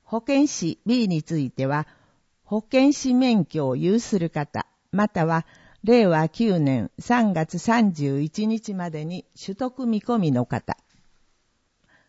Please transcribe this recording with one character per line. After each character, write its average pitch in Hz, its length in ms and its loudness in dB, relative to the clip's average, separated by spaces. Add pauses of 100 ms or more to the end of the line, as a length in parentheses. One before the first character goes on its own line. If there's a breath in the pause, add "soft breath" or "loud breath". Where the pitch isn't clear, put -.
保 226 180 -6
健 277 260 2
師 - 380 -4
B 233 240 2
に 160 140 0
つ 165 160 -4
い 135 120 -2
て 131 140 -6
は、 147 220 -2 (560 soft breath)
保 214 180 -4
健 262 320 2
師 254 220 -2
免 247 320 2
許 151 200 -4
を 131 100 -2
有 175 220 2
す 220 200 -2
る 165 100 -2
方、 - 380 -6 (260)
ま 208 160 0
た 170 160 -2
は 165 220 -2 (360 soft breath)
令 226 240 4
和 160 220 2
九 208 300 0
年 135 400 0
三 233 340 0
月 160 260 -4
三 220 360 2
十 143 260 -2
一 160 260 -4
日 220 280 -4
ま 175 160 -8
で 156 160 -10
に 175 180 -10 (180)
取 196 140 -10
得 254 300 -6
見 220 160 0
込 240 160 -2
み 165 140 2
の 123 120 2
方。 - 320 -6 (1300 soft breath)